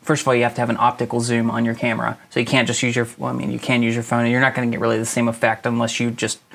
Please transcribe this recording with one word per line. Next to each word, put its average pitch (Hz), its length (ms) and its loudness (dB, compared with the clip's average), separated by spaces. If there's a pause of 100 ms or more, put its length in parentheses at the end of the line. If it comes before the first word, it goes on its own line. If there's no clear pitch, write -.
first 151 200 0
of - 80 -2
all, 127 60 6
you 120 80 4
have 120 120 0
to 127 60 -2
have 120 80 0
an 113 100 0
optical 120 400 0
zoom 117 320 0
on 117 140 0
your 117 100 0
camera. 113 420 -2 (120)
So - 100 -2
you 123 60 2
can't 123 220 2
just 117 140 -2
use 120 140 0
your, 117 120 0 (100)
well, 127 120 -6
I 127 40 -6
mean, 127 180 -4
you 120 80 -6
can 120 240 0
use 117 120 2
your 120 80 -2
phone, 120 180 0
and 117 100 2
you're 123 80 2
not 131 160 2
gonna 120 160 0
get 120 80 -4
really 113 180 2
the 113 80 -2
same 117 220 0
effect 113 380 0
unless 117 340 -2
you 120 100 0
just, 110 300 -4 (160)